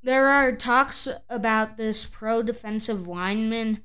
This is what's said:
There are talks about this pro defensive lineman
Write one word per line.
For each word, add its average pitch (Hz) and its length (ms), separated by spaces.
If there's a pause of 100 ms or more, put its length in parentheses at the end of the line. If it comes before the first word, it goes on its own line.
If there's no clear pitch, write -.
There 262 280
are 277 260
talks 262 540 (200)
about 220 480
this 214 280
pro 226 360
defensive 214 680
lineman 214 760